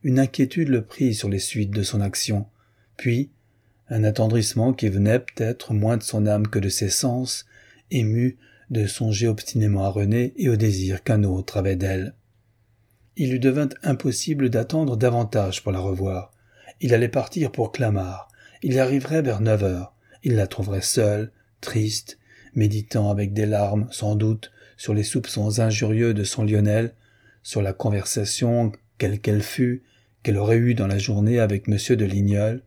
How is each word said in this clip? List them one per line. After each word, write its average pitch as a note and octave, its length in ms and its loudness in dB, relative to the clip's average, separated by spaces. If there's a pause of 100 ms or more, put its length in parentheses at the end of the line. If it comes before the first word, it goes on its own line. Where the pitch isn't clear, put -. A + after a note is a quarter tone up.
Une C3 180 2
inquiétude C3+ 500 0
le A#2 160 2
prit B2+ 260 -2
sur G#2+ 160 -4
les G2 100 0
suites G2+ 320 -4
de G2+ 120 -2
son G2+ 180 -2
action, G2+ 460 -2 (500)
puis B2+ 340 -2 (600)
un A2 140 0
attendrissement A2 680 2
qui A#2 160 0
venait G#2 320 2
peut-être - 540 -6
moins A2 240 2
de G#2 40 -6
son G#2+ 240 0
âme G#2 200 2
que G#2 120 -2
de G2 120 0
ses G2+ 180 -2
sens, B2 560 -2 (460)
ému A#2+ 480 0 (320)
de A2 160 0
songer A2 420 0
obstinément G#2+ 560 0
à G2 60 0
René G#2+ 480 0
et F3+ 100 2
au A#2 80 4
désir F#2+ 480 0
qu'un G#2 200 4
autre F#2+ 340 -2
avait F#2+ 180 0
d'elle. F#2+ 380 -4 (1000)
Il C3 160 0
lui C3 60 0
devint C3+ 300 2 (140)
impossible C#3 680 0
d'attendre B2 480 0
davantage A2+ 680 0
pour G2+ 100 -4
la F#2 80 -2
revoir. F#2+ 520 -4 (480)
Il A#2+ 140 4
allait A#2 120 4
partir C3+ 460 -2
pour A2+ 180 -2
Clamart. G2 580 -2 (340)
Il C3 100 -2
y C3 80 4
arriverait C#3 420 2
vers A2+ 180 0
neuf G#2+ 220 4
heures. F#2 320 -4 (300)
Il B2 100 2
la G2+ 140 2
trouverait G2 320 -4
seule, G#2+ 500 0 (300)
triste, - 580 -4 (380)
méditant G#2+ 520 0
avec G2+ 240 0
des G#2 140 0
larmes, G#2 460 0
sans G#2+ 240 -2
doute, A2 340 0 (260)
sur - 160 -6
les G#2 120 0
soupçons A2 560 -2
injurieux A2+ 520 0
de G#2 120 -2
son - 180 -4
Lionel, G#2+ 520 2 (500)
sur - 180 -4
la F#2+ 100 -2
conversation, A2 1000 -2 (260)
quelle G#2 220 -2
qu'elle G#2 220 0
fût, B2 420 -2 (400)
qu'elle G2+ 140 2
aurait G#2+ 180 4
eue A#2+ 180 4
dans G#2 140 0
la G2 100 0
journée G#2 400 2
avec G#2 300 0
monsieur G#2 280 2
de G#2+ 80 2
Lignol G2+ 640 0